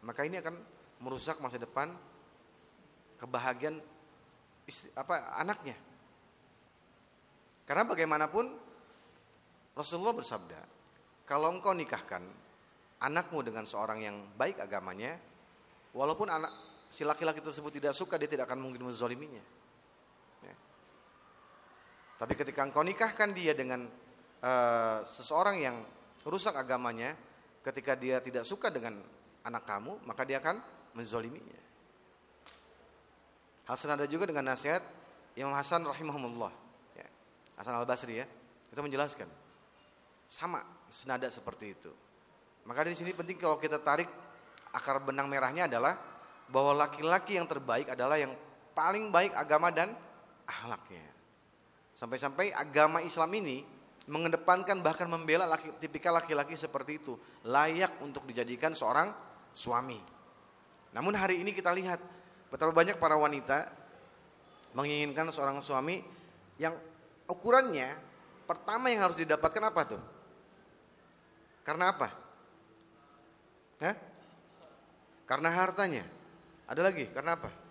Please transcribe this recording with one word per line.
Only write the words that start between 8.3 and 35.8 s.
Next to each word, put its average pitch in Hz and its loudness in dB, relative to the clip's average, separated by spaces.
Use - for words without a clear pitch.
Rasulullah 175 -2
bersabda, 147 -10
"Kalau 151 2
engkau 185 0
nikahkan 104 -6
anakmu 156 -2
dengan 110 -6
seorang 110 -4
yang 104 -8
baik 160 -2
agamanya, 98 -8
walaupun 160 0
anak, 156 -2
si - -8
laki-laki 151 0
tersebut 147 -8
tidak 143 0
suka, 180 -4
dia 147 0
tidak 131 -2
akan 131 -6
mungkin 127 -8
menzoliminya." 123 -6
Ya. 95 -18
Tapi 113 -2
ketika 139 -2
engkau 143 2
nikahkan 208 2
dia 170 2
dengan, 127 -2
eh, 117 4
seseorang 180 0
yang 127 -2
rusak 175 -2
agamanya, 127 -2
ketika 135 -4
dia 127 0
tidak 123 -6
suka - -4
dengan 113 -6
anak 117 -8
kamu, 110 -6
maka 127 -4
dia 135 -2
akan 180 -4
menzoliminya. 117 -8
Hal 123 -4
senada 147 0
juga 160 0
dengan 147 0
nasihat 143 0
Imam 139 -4
Hasan 143 0